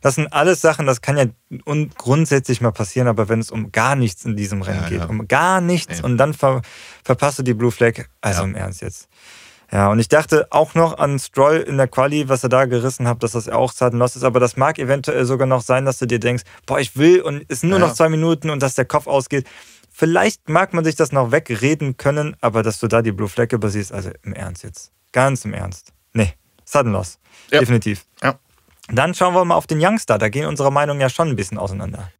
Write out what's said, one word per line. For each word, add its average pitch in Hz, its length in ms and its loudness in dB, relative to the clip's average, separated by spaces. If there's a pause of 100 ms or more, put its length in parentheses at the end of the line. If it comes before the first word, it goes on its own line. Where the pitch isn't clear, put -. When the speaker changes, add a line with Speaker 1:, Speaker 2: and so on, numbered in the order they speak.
Speaker 1:
das 139 140 2
sind 151 180 -4
alles 160 280 2
Sachen, 156 260 2
das 127 140 0
kann 139 140 -2
ja 143 100 4 (400)
un-, 151 300 -4
grundsätzlich 139 640 0
mal 117 120 0
passieren, 123 360 -2
aber 107 220 0
wenn 110 100 0
es 110 120 -6
um 107 200 -8
gar 123 240 2
nichts 117 300 -2
in 113 100 -4
diesem 101 280 -4
Rennen 95 180 -4
Speaker 2:
Ja, 85 80 -4
Speaker 1:
geht, 98 120 -4
Speaker 2:
ja. 85 40 -4
Speaker 1:
um 107 220 -6
gar 180 340 2
nichts 175 380 -2
Speaker 2:
Ey. 156 60 -8
Speaker 1:
und 123 120 0
dann 143 160 2
ver-, 131 300 0 (420)
verpasst 139 340 0
du 139 40 -4
die 123 100 0
Blue 117 180 0
Flag, 120 340 0 (140)
also 95 220 -2
Speaker 2:
Ja. 92 60 -2
Speaker 1:
im 95 80 -6
Ernst 92 260 -10
jetzt. - 260 -14 (640)
Ja, 101 180 4
und 110 100 4
ich 113 100 0
dachte 156 400 4
auch 151 240 2
noch 165 240 2
an 143 220 0
Stroll 147 380 2
in 147 200 -4
der 135 100 2
Quali, 143 400 0
was 135 160 0
er 131 60 0
da 131 160 4
gerissen 123 420 -2
hat, 120 160 -2
dass 117 100 -2
das 113 120 -4
ja 107 80 -8
auch 120 180 0
Sudden 120 280 0
Lost 123 160 0
ist, 127 80 -10
aber 127 180 4
das 123 160 0
mag 147 220 2
eventuell 135 460 -2
sogar 131 220 0
noch 127 140 2
sein, 127 240 0
dass 135 140 -2
du 127 80 -4
dir 120 120 0
denkst, 120 240 -2 (220)
„Boah, 143 140 0
ich 120 180 -4
will 175 240 6
und 143 260 -8
es 143 140 -6
sind 165 80 0
nur 190 100 2
Speaker 2:
Ja, 180 60 4
Speaker 1:
noch 156 60 0
Speaker 2:
ja. - 40 -8
Speaker 1:
zwei 160 140 2
Minuten 160 400 0
und 147 140 -4
dass 131 100 -2
der 127 120 0
Kopf 147 220 -2
ausgeht.“ 139 400 -2 (480)
Vielleicht 180 540 0
mag 175 240 2
man 165 100 0
sich 160 120 0
das 143 160 0
noch 131 200 2
wegreden 139 680 -2
können, 147 440 -2
aber 113 220 0
dass 110 160 -2
du 117 80 -2
da 113 160 2
die 113 80 0
Blue 101 180 -4
Flag 117 240 -2
übersiehst, 104 400 -4
also 92 160 -8 (140)
im 104 100 -10
Ernst 92 300 -12
jetzt. - 280 -20 (200)
Ganz 131 340 0
im 101 80 -8
Ernst. 95 400 -10 (200)
Nee, 101 200 0 (320)
Sudden 127 260 0
Loss. 98 280 -4 (320)
Speaker 2:
Ja. 147 80 6
Speaker 1:
Definitiv. 117 440 0 (200)
Speaker 2:
Ja. 131 160 -2 (480)
Speaker 1:
Dann 147 260 0
schauen 180 220 2
wir 185 100 4
mal 170 80 2
auf 170 140 0
den 156 120 -2
Youngster. 180 380 2
Da 107 120 0
gehen 143 180 -4
unsere 139 240 0
Meinungen 143 280 0
ja 135 100 2
schon 160 200 -2
ein 131 60 -2
bisschen 101 240 -6
auseinander. 95 600 -8